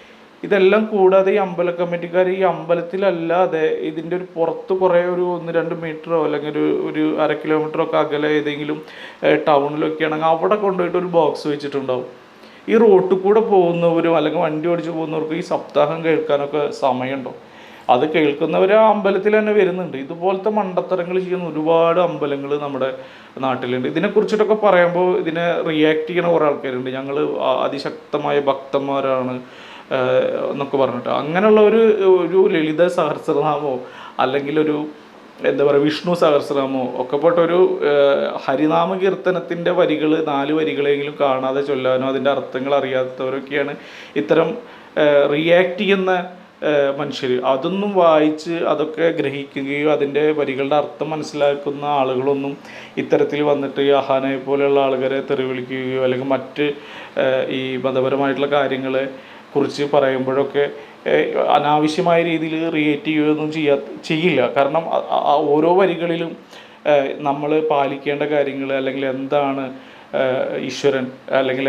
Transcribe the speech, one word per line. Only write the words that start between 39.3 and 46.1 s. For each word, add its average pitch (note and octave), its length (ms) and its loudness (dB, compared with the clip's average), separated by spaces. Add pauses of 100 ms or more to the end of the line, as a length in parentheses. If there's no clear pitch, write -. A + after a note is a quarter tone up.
വരികൾ, D3+ 300 2 (200)
നാല് C#3+ 280 -2
വരികളെങ്കിലും C#3+ 600 -2
കാണാതെ C3+ 500 0
ചൊല്ലാനോ B2+ 440 0
അതിൻ്റെ C3+ 220 0
അർത്ഥങ്ങൾ C3+ 440 -4
അറിയാത്തവരൊക്കെയാണ് C3 960 -4 (460)
ഇത്തരം, E3 280 2 (540)
ഏഹ്, C#3+ 200 6 (100)
റിയാക്ട് F3 480 4
ചെയ്യുന്ന, F#3+ 300 2 (580)